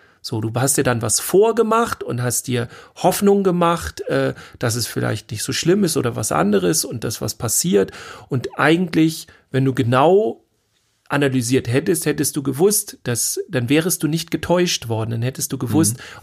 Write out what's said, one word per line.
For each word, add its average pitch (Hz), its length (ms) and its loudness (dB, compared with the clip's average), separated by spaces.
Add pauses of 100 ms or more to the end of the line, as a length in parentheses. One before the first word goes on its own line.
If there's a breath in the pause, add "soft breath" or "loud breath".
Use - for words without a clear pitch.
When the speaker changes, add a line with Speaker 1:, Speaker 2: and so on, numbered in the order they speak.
(200 soft breath)
Speaker 1:
So, 113 200 -6
du 113 200 -4
hast 135 180 2
dir 139 60 2
dann 120 180 0
was 110 160 0
vorgemacht 220 840 2
und 123 180 -4
hast 120 240 -2
dir 120 220 -2 (260 loud breath)
Hoffnung 196 480 4
gemacht, 170 600 0
äh, 135 320 -2 (260 loud breath)
dass 117 160 0
es 117 100 -4
vielleicht 120 460 -4
nicht 110 100 -6
so - 100 -4
schlimm 196 300 2
ist 160 140 2
oder 120 180 0
was 120 160 -4
anderes 180 540 2
und 120 180 -8
dass 123 180 -6
was - 140 -6
passiert. 185 560 0 (380 loud breath)
Und - 320 -4
eigentlich, 160 680 2 (240 soft breath)
wenn 135 140 0
du 131 100 0
genau 151 680 2 (720)
analysiert 131 560 0
hättest, 160 380 0
hättest 151 300 -2
du 147 60 -4
gewusst, 139 640 0
dass, - 340 -4 (100)
dann 127 200 -2
wärest 160 340 0
du 156 60 0
nicht 160 220 -4
getäuscht 175 580 -2
worden. 113 220 -4
Dann 113 120 -4
hättest - 300 -6
du 131 60 -4
gewusst, 131 400 0
Speaker 2:
Mhm. - 40 -20 (200 loud breath)